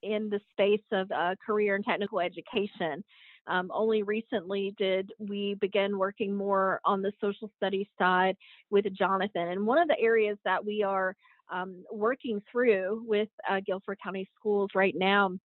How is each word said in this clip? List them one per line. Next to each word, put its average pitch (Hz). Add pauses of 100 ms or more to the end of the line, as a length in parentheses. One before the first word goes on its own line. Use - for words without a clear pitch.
in 214
the 208 (100)
space 208 (100)
of, 190
uh, 170 (100)
career 208
and 202
technical 202
education. 180 (420)
Um, 180
only 214
recently 202
did 190
we 202
begin 202
working 196
more 196
on 196
the 202
social 208
studies 196 (140)
side 185 (360)
with 202
Jonathan. 185
And 196
one 254
of 339
the -
areas 214
that 190
we 208
are, 196 (380)
um, 185
working 226 (100)
through 226
with, 214 (180)
uh, 196
Guilford 202
County 190
Schools 202
right 190
now 196 (160)